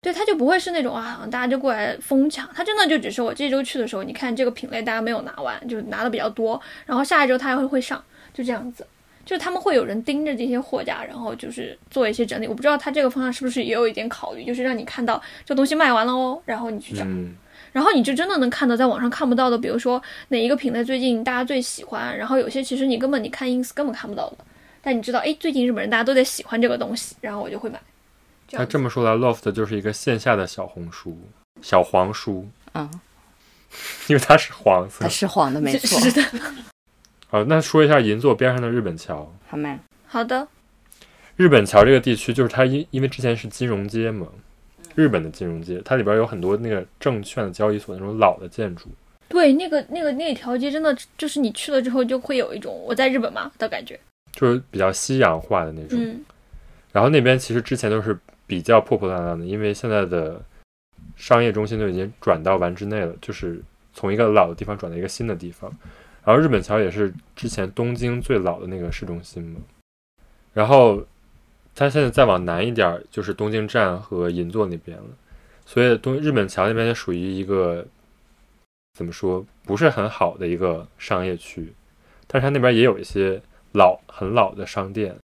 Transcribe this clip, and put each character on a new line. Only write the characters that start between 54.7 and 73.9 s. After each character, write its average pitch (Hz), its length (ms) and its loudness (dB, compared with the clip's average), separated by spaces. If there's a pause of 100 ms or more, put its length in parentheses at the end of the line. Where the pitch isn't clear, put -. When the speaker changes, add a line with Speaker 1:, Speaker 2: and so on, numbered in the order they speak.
Speaker 2:
较 95 140 2
西 131 260 -4
洋 87 240 4
化 90 240 -2
的 80 60 -8
那 80 160 -12
种。 247 120 -4
Speaker 1:
嗯。 233 240 -6 (680)
Speaker 2:
然 101 120 4
后 127 60 6
那 151 100 6
边 127 200 4
其 127 120 -8
实 117 80 2
之 123 160 -4
前 110 140 -2
都 107 100 2
是 107 160 -2 (300)
比 90 160 -6
较 113 180 6
破 113 160 0
破 95 160 -2
烂 87 140 -4
烂 85 140 -4
的， 82 40 -8
因 98 160 -6
为 104 140 0
现 117 160 -6
在 104 160 2
的 85 340 -4 (760)
商 120 280 4
业 117 80 2
中 107 140 -2
心 107 140 -4
都 104 100 0
已 92 40 -4
经 95 280 -4
转 85 220 2
到 92 140 4
丸 87 180 0
之 104 100 -10
内 107 140 -4
了， 85 200 -4
就 - 140 -12
是 85 260 -8 (320)
从 98 220 -4
一 - 20 0
个 113 120 4
老 104 200 6
的 85 60 -6
地 - 100 -10
方 104 140 -8
转 90 140 -10
到 85 40 -10
一 87 60 -6
个 95 60 -6
新 - 180 -6
的 107 100 -4
地 87 160 -12
方。 - 240 -16 (500)
然 107 80 6
后 139 80 6
日 160 60 4
本 107 160 2
桥 107 160 0
也 95 100 2
是 98 240 -2 (220)
之 117 140 -8
前 95 240 -4
东 120 200 -2
京 120 280 -4
最 120 180 0
老 90 220 -2
的 92 60 -10
那 92 120 -8
个 87 100 -6
市 82 160 -8
中 87 160 -8
心 87 220 -14
嘛。 82 160 -14 (920)
然 107 120 2
后 120 380 8 (720)
它 143 140 2
现 147 120 2
在 131 80 2
再 131 160 6
往 92 200 4
南 87 200 -2
一 120 60 -2
点 110 160 4
儿， 85 220 -2
就 107 140 -8
是 101 100 -4
东 107 180 -4
京 107 160 -2
站 95 320 0